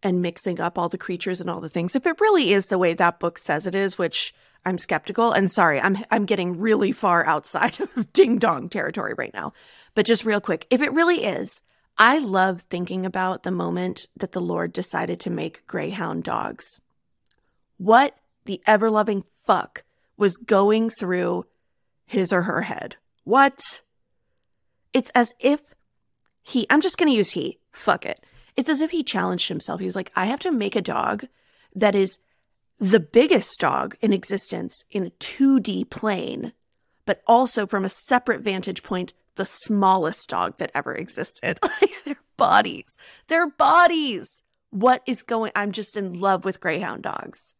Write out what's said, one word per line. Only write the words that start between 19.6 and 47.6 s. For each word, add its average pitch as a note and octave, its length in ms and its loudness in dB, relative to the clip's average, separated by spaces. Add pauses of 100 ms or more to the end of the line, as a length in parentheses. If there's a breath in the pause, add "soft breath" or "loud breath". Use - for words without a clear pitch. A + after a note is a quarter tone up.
was G3 200 2
going G#3+ 520 2
through F3+ 560 -4 (600)
his - 260 -2
or F3+ 120 2
her F3+ 180 -2
head? - 340 -10 (300)
What? C4+ 560 2 (1120)
It's B3+ 180 0
as A#3+ 280 2
if C#4+ 220 2 (800)
he, - 280 -2
I'm D4+ 120 6
just F#4 160 -2
gonna D#4 140 4
use G#3+ 200 2
he, C#3 280 -6 (120)
fuck - 340 -2
it. - 180 -10 (320 soft breath)
It's C#4 140 -4
as D4 120 2
if D#4+ 100 -2
he D#4+ 120 -2
challenged F#3 460 -2
himself. - 300 -6
He F#3 60 -6
was F#3 100 -6
like, F#3 200 -8
"I F#3 100 0
have B3+ 160 -4
to F#4 100 -2
make G#3 240 -2
a G#3+ 60 0
dog - 440 -4 (500)
that G3+ 200 2
is F#3+ 240 0 (600)
the G3 200 2
biggest A#3 600 2
dog C#3 420 -2
in G#3 100 2
existence F#3 800 -6
in G3 120 -4
a F3 80 -6
two - 480 2
D F#3 260 -4
plane, - 680 -6 (520)
but - 200 -2
also A#3 400 4
from G3 200 -2
a F#3+ 40 -2
separate - 520 0
vantage F#3+ 420 -4
point, F3+ 300 -6 (220)
the F#3+ 100 -4
smallest F#3+ 840 0
dog F2+ 280 -4
that - 180 -6
ever C#3+ 180 -6
existed." - 720 -8
<laughs> - 60 2 (120)
Like, - 220 0
their C#4+ 180 -10 (160)
bodies, - 600 2 (300 loud breath)
their E4 200 2
bodies. D#4 960 2 (260)
What B3 360 2
is B3+ 180 -4
going, A3+ 320 -2
I'm G3+ 160 -2
just G3+ 240 -10
in F#3+ 240 -8
love F#3+ 260 0
with F#3+ 140 -6
greyhound D#3+ 440 -6
dogs. - 560 -10